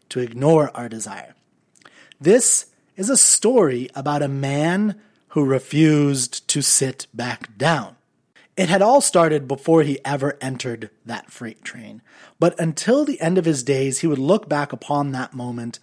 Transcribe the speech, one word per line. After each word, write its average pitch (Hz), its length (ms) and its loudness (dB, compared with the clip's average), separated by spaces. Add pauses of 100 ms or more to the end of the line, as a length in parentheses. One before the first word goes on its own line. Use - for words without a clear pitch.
(100)
to 127 100 -6
ignore 135 560 2
our 120 120 -10
desire. 107 460 -14 (840)
This 196 460 4 (280)
is 196 140 -6
a 262 80 2
story 156 800 2
about 147 280 0
a 139 60 -2
man 151 720 -2 (280)
who 147 160 0
refused 143 1040 0
to 147 140 -2
sit - 520 0
back 120 420 -10
down. 127 400 -2 (580)
It 185 140 0
had 190 140 4
all 254 180 6
started 156 480 2
before 160 340 2
he 139 220 -4
ever 139 380 -4
entered 117 480 -8 (160)
that 117 240 -12
freight - 340 -16
train, 107 380 -16 (360)
but 170 220 2
until 214 460 0
the 294 120 -4
end 170 200 0
of 165 80 0
his 143 160 0
days, 135 380 -2
he 165 60 -2
would 147 120 0
look 170 280 0
back - 280 -4
upon 143 380 -4
that 131 200 -10
moment 120 500 -10